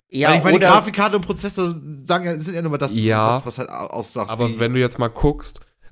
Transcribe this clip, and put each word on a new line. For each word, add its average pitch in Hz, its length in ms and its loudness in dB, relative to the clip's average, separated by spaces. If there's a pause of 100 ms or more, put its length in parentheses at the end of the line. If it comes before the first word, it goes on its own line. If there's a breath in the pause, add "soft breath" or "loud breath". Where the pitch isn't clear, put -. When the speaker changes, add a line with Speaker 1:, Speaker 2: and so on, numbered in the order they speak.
(100)
Speaker 1:
Ja, 143 200 2
Speaker 2:
Weil 165 80 6
ich 151 60 0
meine, 180 140 6
die 190 60 4
Speaker 1:
oder 180 80 8
Speaker 2:
Grafikkarte 208 440 4
und 190 80 -4
Prozessor 185 560 -4 (240)
sagen 180 200 0
ja, 170 160 -4
sind 160 140 -8
ja 170 80 -4
nur 156 100 -2
mal 143 60 -2
das, 120 180 -2
Speaker 3:
Ja, 110 400 2
Speaker 2:
was, 139 100 -6
was 120 120 -10
halt 127 100 -8
au-, - 180 -10
aussagt, 113 440 -8
Speaker 3:
aber 117 180 -2
Speaker 2:
wie 113 100 -6
Speaker 3:
wenn 117 160 0
du 127 60 2
jetzt 123 180 0
mal 120 100 0
guckst, - 520 -2 (320)